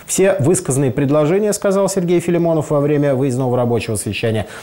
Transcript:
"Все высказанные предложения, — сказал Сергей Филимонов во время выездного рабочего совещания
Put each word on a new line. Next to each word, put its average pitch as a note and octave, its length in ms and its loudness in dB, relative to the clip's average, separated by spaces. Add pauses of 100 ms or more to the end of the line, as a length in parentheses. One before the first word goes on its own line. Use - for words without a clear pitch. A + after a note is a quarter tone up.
"Все F#3+ 340 2
высказанные C#3 520 0
предложения, — D3+ 600 0
сказал G3 360 0
Сергей F3 300 0
Филимонов E3+ 500 0
во D3 100 2
время C#3+ 360 2
выездного B2+ 420 0
рабочего A#2 380 0
совещания A2 500 -2 (180)